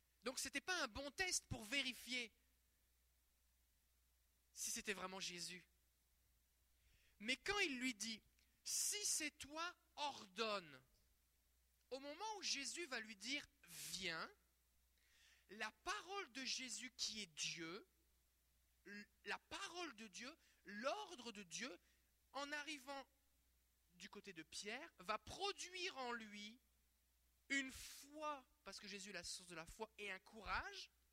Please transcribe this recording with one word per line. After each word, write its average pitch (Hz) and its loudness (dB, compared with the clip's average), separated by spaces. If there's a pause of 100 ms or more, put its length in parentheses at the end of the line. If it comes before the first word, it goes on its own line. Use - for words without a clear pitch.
(240)
Donc 247 0
c'était 269 0
pas 359 4
un 277 6
bon 269 -4
test 359 4
pour 233 -2
vérifier 247 2 (2250)
si - 2
c'était 220 2
vraiment 185 0
Jésus. 175 -4 (1600)
Mais 233 2
quand 403 4
il 285 6
lui 254 4
dit, « 214 -2 (400)
Si - 4
c'est 302 4
toi, 320 -2 (200)
ordonne. » 208 0 (1080)
Au 254 -2
moment 339 -2
où 370 -6
Jésus 269 0
va 247 0
lui 220 -8
dire, « 254 0 (460)
Viens », 175 0 (1200)
la 214 -2 (140)
parole 370 0
de 262 -4
Jésus 233 0
qui 214 2
est 196 -4
Dieu, 165 -2 (1000)
l-, 208 -10 (180)
la 202 4
parole 339 -2
de 220 -6
Dieu, 208 -6 (300)
l'ordre 254 0
de 208 -8
Dieu, 190 -4 (520)
en 285 0
arrivant 285 -4 (880)
du 185 -10
côté 202 -10
de 160 -6
Pierre, 233 -4
va 208 2
produire 359 0
en 240 2
lui 214 -6 (880)
une 269 6
foi, 294 -4 (180)
parce 196 -6
que 208 -8
Jésus 196 -6
est - -6
la 175 -4
source 185 -4
de 175 -8
la 160 -4
foi, 220 -6
et 208 -4
un 190 -4
courage 226 -2 (220)